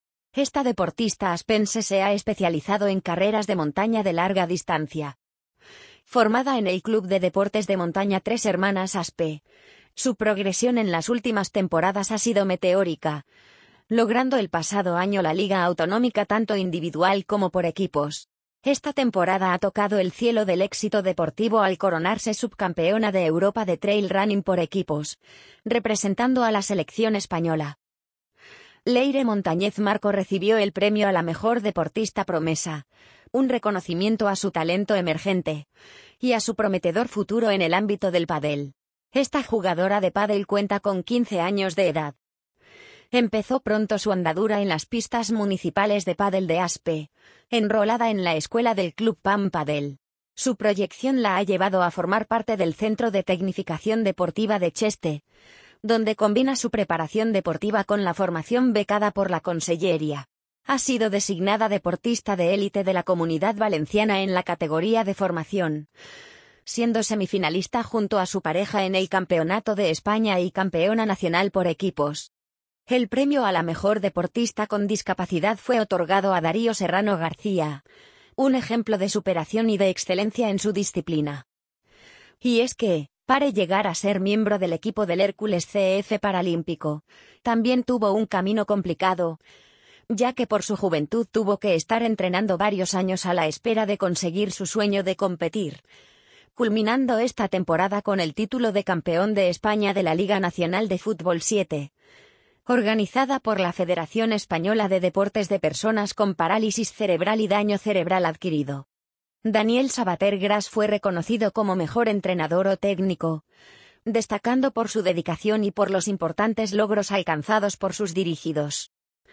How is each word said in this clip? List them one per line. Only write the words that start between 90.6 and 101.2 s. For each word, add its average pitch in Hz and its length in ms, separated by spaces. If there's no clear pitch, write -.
su 202 160
juventud 180 540
tuvo 208 260
que 202 160
estar 226 300
entrenando 190 560
varios 196 340
años 190 320
a 180 80
la 170 140
espera 220 400
de 202 100
conseguir 180 540
su 185 160
sueño 202 360
de 185 120
competir, 175 640
culminando 226 640
esta 233 300
temporada 185 560
con 196 160
el 160 160
título 226 360
de 196 120
campeón 180 500
de 196 160
España 208 460
de 196 80
la 160 100
Liga 196 260
Nacional 180 480
de 185 120
Fútbol 170 420